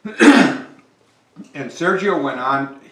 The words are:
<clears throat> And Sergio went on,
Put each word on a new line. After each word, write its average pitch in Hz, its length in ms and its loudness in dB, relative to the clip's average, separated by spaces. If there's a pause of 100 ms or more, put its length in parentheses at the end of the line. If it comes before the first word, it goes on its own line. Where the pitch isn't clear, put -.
<clears throat> - 640 4 (840)
And 135 160 -12
Sergio 185 540 -2
went 127 160 -6
on, 139 420 -4 (120)